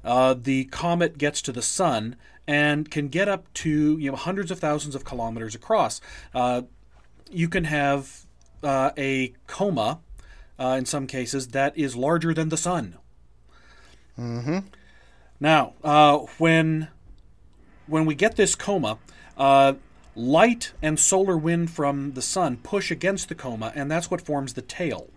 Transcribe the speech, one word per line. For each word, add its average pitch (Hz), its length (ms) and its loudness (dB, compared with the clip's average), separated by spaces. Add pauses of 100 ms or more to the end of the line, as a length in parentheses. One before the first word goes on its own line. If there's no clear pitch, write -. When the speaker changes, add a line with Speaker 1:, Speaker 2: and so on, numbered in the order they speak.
Speaker 1:
Uh, 127 300 4
the 131 320 -2
comet 170 520 -2
gets 143 240 -2
to - 80 -8
the 120 120 -8
sun 123 520 -2 (320)
and 147 440 2
can 147 180 -4
get 180 200 0
up 190 260 -4
to, 151 440 2
you 143 120 -4
know, 135 60 -6
hundreds 185 340 -4
of 170 100 -8
thousands 147 340 -2
of 139 100 -8
kilometers 113 500 -6
across. 147 460 0 (340)
Uh, 123 280 0 (680)
you 165 180 -2
can 175 160 -2
have, 143 600 -2 (360)
uh, 139 340 2
a 135 380 -2 (120)
coma, 156 540 -2 (580)
uh, 131 200 -2
in 127 80 -4
some 139 200 -6
cases, 127 420 -6
that 139 280 0
is 139 180 -2
larger 160 400 0
than 160 140 -2
the 156 80 -2
sun. 156 400 -4 (1200)
Speaker 2:
Mm-hmm. 120 400 -4 (800)
Speaker 1:
Now, 147 360 4 (100)
uh, 147 340 8 (200)
when, 160 500 2 (1000)
when 156 200 2
we 156 80 2
get 202 220 2
this 190 180 4
coma, 135 440 -2 (380)
uh, 139 380 8 (400)
light 170 680 2
and 156 180 0
solar 190 380 2
wind 170 340 0
from 143 420 -2
the 127 100 -8
sun 156 360 -2
push - 320 -4
against 175 380 -2
the 165 60 -8
coma, 113 400 -8
and 143 160 -6
that's 170 200 -2
what 175 100 -4
forms 139 340 -4
the 127 80 -10
tail. 123 540 -8